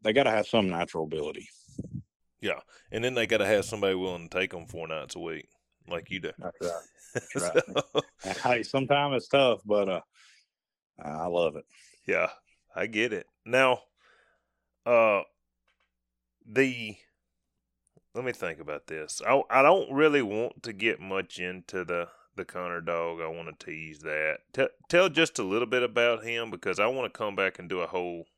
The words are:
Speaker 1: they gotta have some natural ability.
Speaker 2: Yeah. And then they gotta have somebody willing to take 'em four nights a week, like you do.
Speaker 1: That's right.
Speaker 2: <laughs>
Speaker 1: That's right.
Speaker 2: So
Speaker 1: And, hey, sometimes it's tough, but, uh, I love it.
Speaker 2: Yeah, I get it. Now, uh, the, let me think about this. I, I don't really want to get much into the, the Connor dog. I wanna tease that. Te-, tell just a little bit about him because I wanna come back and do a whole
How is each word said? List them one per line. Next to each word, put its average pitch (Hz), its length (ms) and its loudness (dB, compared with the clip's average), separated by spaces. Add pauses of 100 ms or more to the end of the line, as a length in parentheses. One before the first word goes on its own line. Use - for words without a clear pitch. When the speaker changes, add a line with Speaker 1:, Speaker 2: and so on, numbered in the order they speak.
Speaker 1:
they 110 100 2
gotta 131 180 4
have 107 160 2
some 101 220 2
natural 85 360 -4
ability. 78 440 -6 (880)
Speaker 2:
Yeah. 85 200 -2 (320)
And 110 120 -4
then 127 120 0
they 113 120 2
gotta 104 200 4
have 101 180 4
somebody 98 300 0
willing 90 340 -4
to 90 100 -2
take 95 140 -2
'em 85 140 -10
four 82 200 -10
nights 78 280 -8
a 90 40 -10
week, 82 300 -8 (380)
like 85 240 -8
you 95 80 -6
do. 85 200 -8
Speaker 1:
That's 90 220 -12
right. 85 220 -6 (140)
Speaker 2:
<laughs> - 160 -20
Speaker 1:
That's - 220 -8
right. 87 280 2 (300)
Speaker 2:
So 147 80 2 (240)
Speaker 1:
And, 95 120 -4
hey, 120 260 0
sometimes 139 540 0
it's - 100 -4
tough, 127 380 4
but, 104 240 2
uh, 87 120 -2 (1000)
I 78 240 -6
love 85 300 0
it. 71 80 -16 (420)
Speaker 2:
Yeah, 85 220 0 (460)
I 92 120 -2
get 110 260 -2
it. 92 140 -8 (180)
Now, 127 360 2 (1040)
uh, 113 360 4 (1200)
the, 117 520 0 (1160)
let 127 100 -6
me 123 80 -2
think 82 260 -6
about 76 280 -10
this. 78 380 -10
I, 131 240 6
I 131 120 6
don't 175 320 6
really 147 280 6
want 107 420 -4
to 113 100 -10
get 107 260 0
much 95 400 -6
into 90 460 -6
the, 85 220 -4 (280)
the 92 100 -8
Connor 87 360 -6
dog. 85 400 -4
I 80 60 -6
wanna 82 320 -10
tease 80 400 -14
that. 78 400 -2 (140)
Te-, 131 140 0 (220)
tell 180 200 4
just 156 300 2
a 113 40 -2
little 110 240 0
bit 123 160 2
about 117 420 0
him 117 260 -6
because 95 280 -4
I 107 80 4
wanna 127 220 -2
come 104 260 -6
back 95 240 0
and 87 100 -14
do 92 120 -2
a 82 60 -2
whole 87 380 -6 (120)